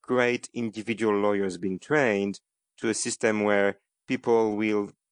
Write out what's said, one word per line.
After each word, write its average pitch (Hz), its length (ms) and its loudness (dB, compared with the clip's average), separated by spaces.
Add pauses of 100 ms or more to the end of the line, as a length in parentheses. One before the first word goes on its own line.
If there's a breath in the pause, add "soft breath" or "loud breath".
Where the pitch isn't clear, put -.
great 123 500 0
individual 110 600 -2
lawyers 101 420 0
being 92 220 -4
trained 104 600 0 (380)
to 113 120 -2
a 107 40 0
system 110 500 -2
where 101 360 2 (280)
people 113 480 2
will, 104 360 -2 (200)